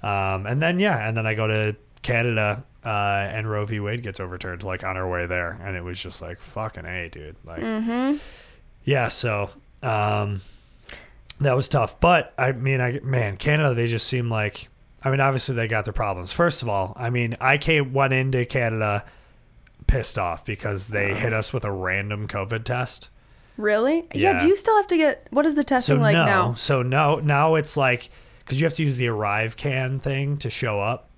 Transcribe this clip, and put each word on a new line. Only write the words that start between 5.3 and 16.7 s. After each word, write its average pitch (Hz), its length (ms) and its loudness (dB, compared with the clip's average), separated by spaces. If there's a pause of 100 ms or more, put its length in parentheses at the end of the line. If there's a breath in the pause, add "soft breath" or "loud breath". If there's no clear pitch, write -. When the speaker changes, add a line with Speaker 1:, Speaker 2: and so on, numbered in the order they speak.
Speaker 1:
And 95 140 -6
it 87 60 -8
was 90 160 -8
just - 220 -10
like, 85 200 -12
"Fucking 98 440 -10
A, 87 240 -8
dude." 76 360 -16
Like, 82 160 -10
Speaker 2:
Mm-hmm. 233 560 -2 (680 loud breath)
Speaker 1:
yeah, 131 240 2
so, 104 420 -2 (320)
um, 104 600 0 (1000 loud breath)
that 135 140 4
was 135 120 0
tough. 120 320 0
But, 170 380 4
I 127 140 2
mean, 131 280 0
I, 123 220 -2
man, 120 360 0
Canada, 147 360 2
they 117 140 2
just 117 180 0
seem 120 240 -2
like, 107 380 -2 (360)
I 135 60 0
mean, 135 100 2
obviously 135 360 0
they 113 120 0
got 107 180 0
their 107 80 -6
problems. 92 380 -2
First 170 300 2
of 120 80 -4
all, 98 260 0